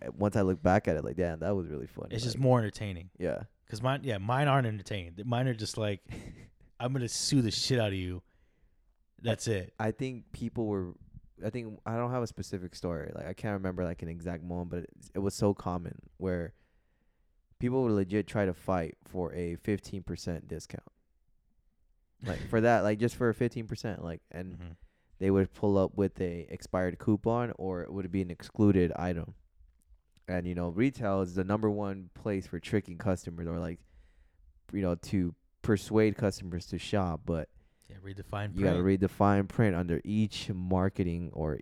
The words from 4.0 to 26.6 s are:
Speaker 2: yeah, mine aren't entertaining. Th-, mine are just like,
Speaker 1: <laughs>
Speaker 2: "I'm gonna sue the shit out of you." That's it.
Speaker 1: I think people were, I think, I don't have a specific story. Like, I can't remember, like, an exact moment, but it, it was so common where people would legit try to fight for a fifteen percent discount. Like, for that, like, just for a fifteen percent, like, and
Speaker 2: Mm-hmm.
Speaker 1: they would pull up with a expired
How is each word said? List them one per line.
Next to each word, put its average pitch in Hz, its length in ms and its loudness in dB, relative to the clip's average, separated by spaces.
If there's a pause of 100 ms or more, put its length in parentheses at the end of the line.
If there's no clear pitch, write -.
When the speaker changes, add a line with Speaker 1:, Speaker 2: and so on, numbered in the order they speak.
Speaker 2:
yeah, 117 160 -2
mine 127 300 2
aren't 135 180 6
entertaining. 98 480 -6
Th-, 104 120 -10
mine 123 200 2
are 127 80 2
just 110 240 -4
like, 104 300 -2
Speaker 1:
<laughs> - 420 -14 (300)
Speaker 2:
"I'm 123 120 -2
gonna 127 160 0
sue - 340 2
the 107 100 2
shit - 260 2
out 107 100 2
of 98 60 0
you." 92 300 -4 (960)
That's 110 240 0
it. 98 320 -2
Speaker 1:
I 110 140 0
think 127 400 -8
people 117 340 -4
were, 95 280 -2 (500)
I 107 60 -4
think, 113 360 -8
I 113 100 -2
don't 120 140 0
have 123 140 0
a - 20 0
specific 92 480 -8
story. 82 400 -4
Like, - 120 -10
I 92 80 -8
can't 107 180 -4
remember, 92 320 -2
like, 85 180 -4
an 85 60 -6
exact 85 340 -6
moment, 87 280 -6
but 87 100 -4
it, - 100 -10 (240)
it 92 60 -4
was 98 140 0
so 101 200 4
common 87 420 -6 (200)
where 90 380 -4 (1080)
people 127 240 2
would 113 80 4
legit 98 340 2
try 104 200 2
to 87 80 2
fight 90 500 -2
for 90 280 -4
a 85 220 -4
fifteen 95 480 -4
percent 85 460 -6
discount. - 340 -10 (1400)
Like, 92 180 -4 (100)
for 117 100 4
that, 113 220 6
like, 107 160 2
just 117 160 0
for 123 160 0
a 107 40 0
fifteen 117 340 -2
percent, 107 360 -6
like, 82 160 -8 (100)
and 90 240 -10
Speaker 2:
Mm-hmm. 85 180 -12 (480)
Speaker 1:
they 95 100 2
would 95 240 4
pull 101 240 4
up 95 180 4
with 98 240 0
a 85 300 -4
expired 92 480 -2